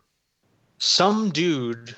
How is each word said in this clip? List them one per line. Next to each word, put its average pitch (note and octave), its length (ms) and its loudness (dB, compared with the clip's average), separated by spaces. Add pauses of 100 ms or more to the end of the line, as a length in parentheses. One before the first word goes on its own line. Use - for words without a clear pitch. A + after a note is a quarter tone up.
(760)
some G#3+ 520 2
dude B2+ 680 -2